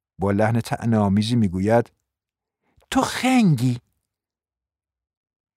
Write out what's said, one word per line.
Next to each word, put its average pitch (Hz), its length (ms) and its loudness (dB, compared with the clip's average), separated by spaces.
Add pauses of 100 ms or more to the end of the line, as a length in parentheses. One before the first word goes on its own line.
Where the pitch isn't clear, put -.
(200)
با 98 120 -2
لحن 107 300 0
طعنه‌آمیزی 107 760 0
می‌گوید: 107 560 0 (1000)
«تو 262 100 0
خنگی.» 165 800 0 (1800)